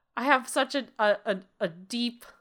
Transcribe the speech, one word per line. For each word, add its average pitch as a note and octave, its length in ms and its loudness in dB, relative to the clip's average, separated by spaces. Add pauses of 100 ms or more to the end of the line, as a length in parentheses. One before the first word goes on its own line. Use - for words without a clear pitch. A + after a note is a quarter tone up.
(180)
I A#3 60 -4
have C4 260 4
such C4+ 240 0
a, C4+ 140 -2 (100)
a, G#3 260 4
a, G3 140 -2 (220)
a F#3+ 80 -2
deep A#3 580 -6 (160)